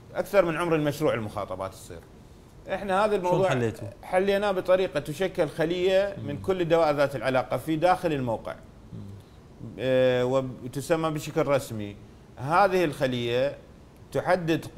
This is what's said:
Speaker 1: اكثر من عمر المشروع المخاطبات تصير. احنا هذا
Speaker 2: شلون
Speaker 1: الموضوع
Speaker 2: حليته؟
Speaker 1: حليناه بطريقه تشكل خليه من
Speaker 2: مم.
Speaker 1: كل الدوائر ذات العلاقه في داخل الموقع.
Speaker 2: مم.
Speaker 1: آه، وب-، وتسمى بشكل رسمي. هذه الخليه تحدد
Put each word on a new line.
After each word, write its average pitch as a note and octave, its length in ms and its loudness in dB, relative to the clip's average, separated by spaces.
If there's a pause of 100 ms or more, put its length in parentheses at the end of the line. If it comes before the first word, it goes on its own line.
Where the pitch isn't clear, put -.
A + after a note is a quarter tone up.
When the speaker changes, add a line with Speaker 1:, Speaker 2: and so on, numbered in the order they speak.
(160)
Speaker 1:
اكثر F#3 300 4
من D#3+ 120 -2
عمر E3 180 0
المشروع D3 380 0
المخاطبات F#2+ 580 -6
تصير. - 280 -18 (760)
احنا F#3+ 320 0
هذا G#3 120 2
Speaker 2:
شلون F3+ 80 -2
Speaker 1:
الموضوع F3+ 240 2
Speaker 2:
حليته؟ A2+ 380 -2 (160)
Speaker 1:
حليناه G3 480 2
بطريقه F#3 480 2
تشكل E3 480 -2
خليه F3+ 760 2
من C#3+ 120 -6
Speaker 2:
مم. - 60 -8
Speaker 1:
كل F#3 200 0
الدوائر D#3+ 340 4
ذات C#3 200 2
العلاقه B2+ 420 0
في D#3 180 -2
داخل E3+ 380 2
الموقع. B2 420 -4 (380)
Speaker 2:
مم. G#2+ 60 -12 (800)
Speaker 1:
آه، B2+ 460 4
وب-، C3 380 -2
وتسمى D#3+ 460 -2
بشكل D3+ 380 -2
رسمي. A2 480 -2 (420)
هذه F3+ 460 4
الخليه B2+ 760 0 (540)
تحدد E3 540 0 (120)